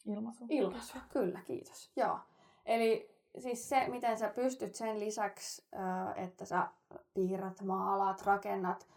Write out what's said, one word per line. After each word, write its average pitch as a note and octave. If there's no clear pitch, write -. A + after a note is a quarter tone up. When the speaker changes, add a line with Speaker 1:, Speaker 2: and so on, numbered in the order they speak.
Speaker 1:
Ilmaisu. A3+
Speaker 2:
Ilmaisu, A#3+
kyllä, F3+
kiitos. -
Joo. A#3+
Eli A3+
siis B3
se, C4
miten A#3+
sä G#3+
pystyt B3
sen G#3+
lisäksi, -
ö, F#3
että F#3
sä -
piirrät, F#3+
maalaat, F#3+
rakennat, G3